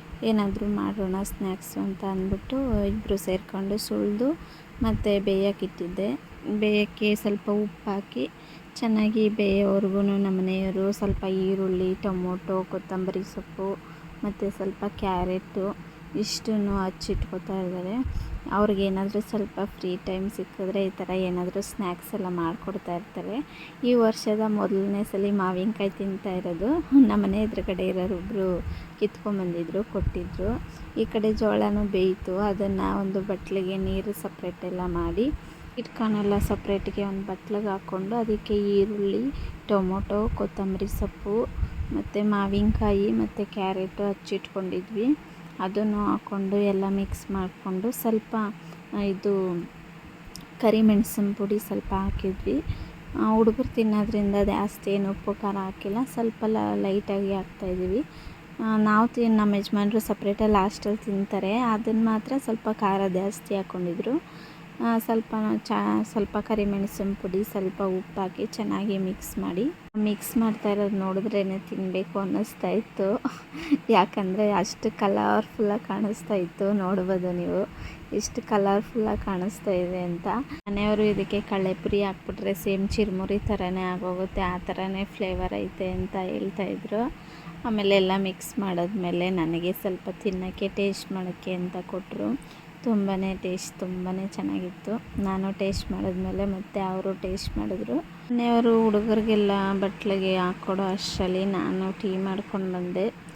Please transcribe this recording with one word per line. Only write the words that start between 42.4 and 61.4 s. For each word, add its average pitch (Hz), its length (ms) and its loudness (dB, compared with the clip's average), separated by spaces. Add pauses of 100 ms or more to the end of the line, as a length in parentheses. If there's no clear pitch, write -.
ಮತ್ತು 208 400 0
ಕ್ಯಾರೆಟು 190 560 0
ಹಚ್ಚಿಟ್ಕೊಂಡಿದ್ವಿ. 196 1120 -2 (420)
ಅದನ್ನು 208 460 2
ಹಾಕ್ಕೊಂಡು 202 500 0
ಎಲ್ಲ 196 320 4
ಮಿಕ್ಸ್ 196 420 -2
ಮಾಡಿಕೊಂಡು 190 600 -2
ಸ್ವಲ್ಪ, 220 460 0 (580)
ಆ, 208 60 0
ಇದು 190 640 0 (920)
ಕರಿಮೆಣಸಿನ 214 720 6
ಪುಡಿ 208 260 0
ಸ್ವಲ್ಪ 202 360 -4
ಹಾಕಿದ್ವಿ. 196 720 0 (540)
ಆ, 220 160 4
ಹುಡುಗರು 220 400 4
ತಿನ್ನೋದ್ರಿಂದ 208 600 2 (120)
ಜಾಸ್ತಿ 202 440 0
ಏನು 196 200 2
ಉಪ್ಪು 196 240 -4
ಖಾರ 202 220 -2
ಹಾಕಿಲ್ಲ, 196 420 -4 (140)
ಸ್ವಲ್ಪ 226 340 -2
ಲ-, 214 280 2
ಲೈಟಾಗಿ 196 600 0
ಹಾಕ್ತಾಯಿದ್ದೀವಿ. 185 720 -2 (560)
ಆ, 220 160 2
ನಾವು 214 320 6
ತಿನ್-, 226 280 4
ನಮ್ಮ 208 180 6
ಯಜಮಾನ್ರು 202 460 2
ಸಪ್ರೇಟಾಗಿ 208 520 2
ಲಾಸ್ಟಲ್ಲಿ 208 440 2
ತಿಂತಾರೆ, 196 600 0